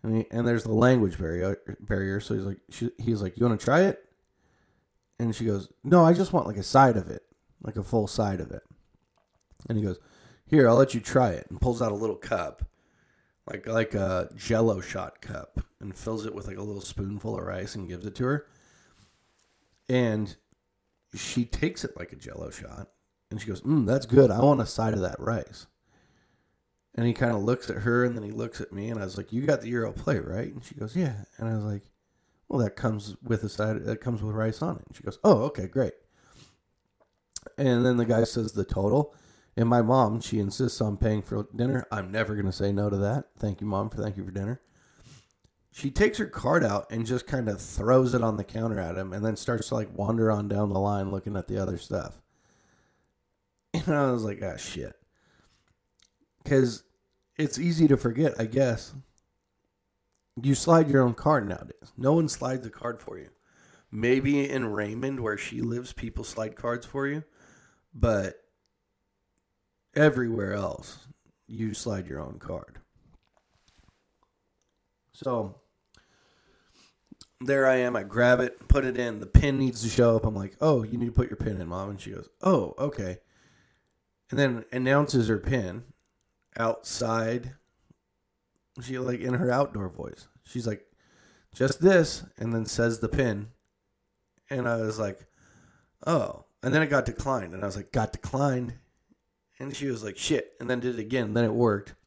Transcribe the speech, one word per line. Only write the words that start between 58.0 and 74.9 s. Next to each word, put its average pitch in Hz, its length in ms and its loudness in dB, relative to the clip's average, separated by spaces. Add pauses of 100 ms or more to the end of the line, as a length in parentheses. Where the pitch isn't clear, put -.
I 113 80 0
guess. 120 480 -2 (1500)
You 139 120 4
slide 165 340 6
your 135 140 6
own 120 120 2
card 143 320 2
nowadays. - 520 -12
No 131 160 2
one 165 140 2
slides 127 380 -6
a 110 40 -12
card 117 300 -10
for 92 180 -16
you. 73 100 -18 (640)
Maybe 135 580 2
in 123 240 -4
Raymond, 117 480 -4
where 107 160 -4
she 117 240 -8
lives, 117 320 -6
people 113 320 -10
slide 110 320 -8
cards 120 300 -6
for 139 200 -6
you. 151 180 -6 (680)
But 107 480 -2 (1500)
everywhere 117 600 2
else, - 540 -8 (380)
you 110 280 -6
slide 95 320 -6
your 73 140 -10
own 67 180 -12
card. - 420 -12 (2250)